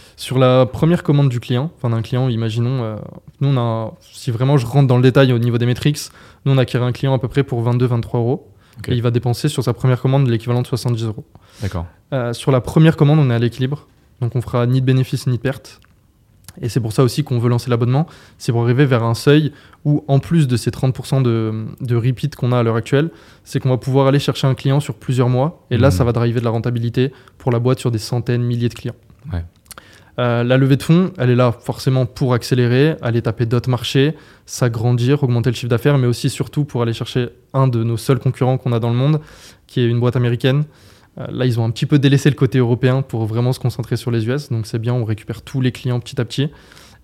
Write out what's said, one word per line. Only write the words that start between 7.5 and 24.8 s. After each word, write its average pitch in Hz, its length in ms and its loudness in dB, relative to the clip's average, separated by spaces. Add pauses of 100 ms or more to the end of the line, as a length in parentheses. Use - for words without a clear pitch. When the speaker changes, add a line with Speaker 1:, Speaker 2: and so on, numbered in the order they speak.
Speaker 1:
vingt-deux, 120 240 0
vingt-trois 120 360 -2
euros 123 300 -4 (280)
Speaker 2:
Ok. 104 100 -12
Speaker 1:
et 117 60 -2
il 120 80 -2
va 120 80 0
dépenser 120 400 0
sur 143 120 -4
sa 117 120 -2
première 127 260 0
commande 135 280 2
l'équivalent 120 340 0
de - 40 -6
soixante-dix 120 380 -4
euros. 110 220 -8 (340)
Speaker 2:
D'accord. 92 240 -6 (300)
Speaker 1:
Euh, 120 180 -4
sur - 180 -4
la 127 120 2
première 160 340 4
commande, 151 220 4
on 143 120 4
est 120 40 2
à 117 40 0
l'équilibre, 127 480 -4 (360)
donc 117 140 -4
on 123 40 0
fera 120 260 -2
ni 127 140 2
de 127 60 0
bénéfice 131 400 0
ni 123 100 0
de 113 60 -10
perte. - 400 -8 (800)
Et 113 80 -4
c'est - 100 0
pour 107 140 -6
ça 139 100 2
aussi 127 180 0
qu'on 127 160 -4
veut 120 120 0
lancer 120 180 -2
l'abonnement, 123 380 2 (320)
c'est - 120 -4
pour 117 120 0
arriver 123 240 4
vers 120 180 2
un 117 80 0
seuil 143 400 2 (320)
où, 147 240 0
en 135 120 4
plus 160 280 2
de 123 80 2
ces 113 140 -2
trente 131 240 -2
pour - 100 -12
cent 135 160 0
de, 110 460 -2 (160)
de 120 140 -2
repeat 127 380 -2
qu'on 120 160 -2
a 123 80 2
à 120 40 2
l'heure 143 140 2
actuelle, 143 340 0 (340)
c'est - 160 -6
qu'on - 80 -2
va 127 80 2
pouvoir 135 300 2
aller 139 120 4
chercher 143 280 -2
un 131 80 2
client 135 260 0